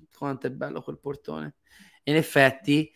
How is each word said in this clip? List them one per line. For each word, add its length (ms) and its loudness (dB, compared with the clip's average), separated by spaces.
Quanto 320 -8
è 40 -8
bello 300 -10
quel 180 -14
portone. 560 -10
E 80 -2
in 60 4
effetti, 800 2